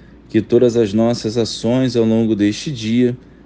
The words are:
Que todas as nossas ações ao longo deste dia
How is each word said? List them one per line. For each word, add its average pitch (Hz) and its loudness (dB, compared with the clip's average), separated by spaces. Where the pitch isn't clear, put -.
Que 113 2
todas 117 2
as 104 0
nossas 113 -2
ações 120 -2
ao 113 2
longo 113 2
deste 104 -2
dia 120 0